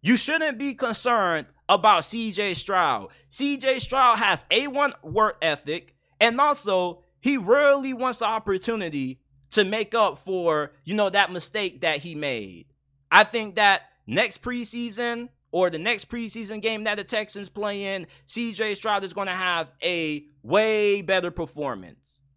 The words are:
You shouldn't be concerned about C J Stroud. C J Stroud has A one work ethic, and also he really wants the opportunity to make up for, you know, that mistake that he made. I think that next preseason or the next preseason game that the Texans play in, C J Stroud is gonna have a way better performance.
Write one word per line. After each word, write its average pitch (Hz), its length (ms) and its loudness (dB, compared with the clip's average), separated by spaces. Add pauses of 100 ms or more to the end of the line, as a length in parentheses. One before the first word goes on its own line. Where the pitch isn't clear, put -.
You 220 160 4
shouldn't 311 400 -2
be 277 160 -6
concerned 214 720 -2 (220)
about 190 380 6
C 220 260 -6
J 190 220 -2
Stroud. 156 540 0 (200)
C 285 300 -4
J 262 200 0
Stroud 247 380 4
has 202 340 0
A 247 160 2
one 285 360 0
work 208 400 0
ethic, 156 520 -4 (240)
and 233 220 4
also 196 640 0 (180)
he 277 160 0
really 269 560 4
wants 247 280 -4
the 233 40 -2
opportunity 190 960 -4 (300)
to 214 120 2
make 208 320 -2
up 202 300 0
for, 165 480 -2 (120)
you 170 100 -6
know, 208 160 2
that 190 200 4
mistake 185 520 -6
that 156 160 0
he 160 160 -10
made. 110 540 -8 (420)
I 196 140 10
think 214 320 -4
that 202 260 4 (240)
next 185 340 0
preseason 240 880 -6 (220)
or 269 180 2
the 160 100 -4
next 202 300 -2
preseason 220 540 -8
game 220 220 -4
that 208 120 -2
the 202 80 -8
Texans 208 460 -6
play 202 440 -6
in, 180 120 -8 (180)
C 233 300 -8
J 208 200 -2
Stroud 196 300 -2
is 185 80 -10
gonna 190 240 -4
have 175 340 -2 (140)
a 156 400 -2 (180)
way 208 600 2
better 180 280 0
performance. 135 920 -10 (140)